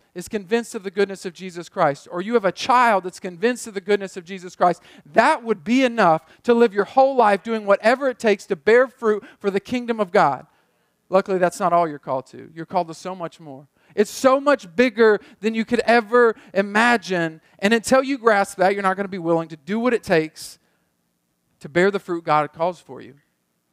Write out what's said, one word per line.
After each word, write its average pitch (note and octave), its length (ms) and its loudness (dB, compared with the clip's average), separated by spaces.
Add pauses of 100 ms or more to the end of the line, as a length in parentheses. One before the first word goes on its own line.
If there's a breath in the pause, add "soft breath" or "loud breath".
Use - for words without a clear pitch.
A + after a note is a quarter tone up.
(140)
is F3 140 -14
convinced A3 480 -6
of G3 80 -14
the F#3+ 80 -12
goodness G3 320 -4
of F#3 80 -12
Jesus F3 360 -14
Christ, D3+ 400 -2
or F3 120 -10
you G#3+ 140 -4
have A3 100 2
a F3+ 80 0
child A#3+ 500 2
that's F3+ 160 -12
convinced G3 480 -6
of A3 80 -14
the G3 60 -8
goodness G3 360 -4
of F3+ 80 -14
Jesus F3+ 300 -14
Christ, F3+ 260 0 (260 loud breath)
that A#3 360 0
would G#3+ 220 -6
be A#3+ 180 0
enough G#3+ 400 2 (220 soft breath)
to A#3+ 100 2
live A#3 180 2
your G3+ 120 -2
whole C4+ 320 2
life G#3 260 2
doing A3 240 -6
whatever A#3 420 2
it B3 120 -8
takes G#3 260 -2
to G3+ 80 -4
bear A3+ 320 2
fruit G#3+ 380 -4 (160 loud breath)
for G3+ 100 -4
the F#3+ 80 -2
kingdom A#3+ 400 -6
of F#3+ 140 -6
God. D3+ 340 2 (640)
Luckily, F#3+ 240 0
that's F3 240 0
not F3 140 0
all E3+ 120 2
you're D3 120 -8
called C3 300 -6
to. A#2 260 -20
You're D#3+ 100 -14
called F3 240 -4
to E3 60 -14
so F#3 200 -14
much E3+ 240 -14
more. D3 300 -20 (260 soft breath)
It's G#3 160 0
so C4 300 2
much C#4 340 -2
bigger A3 460 2 (200 loud breath)
than A3 140 -4
you A3+ 120 -4
could A#3 140 0
ever A#3 540 2 (200 loud breath)
imagine. F#3+ 880 0 (160 soft breath)
And G#3 160 0
until B3 280 2
you C#4 140 -4
grasp G#3+ 400 0
that, F#3+ 160 6
you're G3+ 100 -4
not F#3+ 140 0
gonna G3 120 -4
be F#3+ 100 -8
willing E3 300 0
to D#3+ 100 -16
do E3 200 -4
what A#3+ 140 0
it G#3+ 100 -2
takes - 560 -2 (1040)
to - 80 -18
bear F3 220 2
the G3 80 -4
fruit E3+ 260 -8
God D3+ 300 0
calls E3 260 -6
for B2+ 220 -20
you. B2 140 -20 (560)